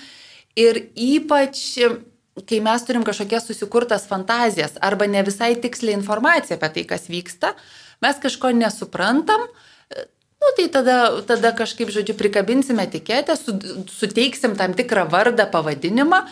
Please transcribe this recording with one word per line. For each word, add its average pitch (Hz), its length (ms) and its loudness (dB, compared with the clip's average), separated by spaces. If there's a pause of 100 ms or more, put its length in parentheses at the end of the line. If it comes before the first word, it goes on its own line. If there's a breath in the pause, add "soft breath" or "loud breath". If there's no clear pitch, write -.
(560 loud breath)
ir 226 340 4
ypač, 277 720 2 (160)
e, 240 140 4 (580)
kai 226 160 2
mes 240 160 2
turim 240 240 -2
kažkokias 214 400 -4
susikurtas 226 640 -2
fantazijas 196 720 0
arba 196 240 2
ne 202 160 2
visai 202 320 0
tikslią 233 460 -4
informaciją 214 580 0
apie 156 160 -4
tai, 170 160 -6
kas 175 160 -6
vyksta, 180 480 -6 (480 loud breath)
mes 277 160 0
kažko 262 400 -2
nesuprantam, 233 880 0
e, - 640 -18 (320)
nu, 587 60 4 (100)
tai 349 120 2
tada, 247 580 4
tada 226 260 2
kažkaip, 226 380 -4
žodžiu, 202 280 -4
prikabinsime 208 680 0
etiketę, 254 500 -2
su-, 208 200 -6 (340)
suteiksim 226 680 -2
tam 185 220 -2
tikrą 214 320 0
vardą, 214 400 4
pavadinimą 196 800 2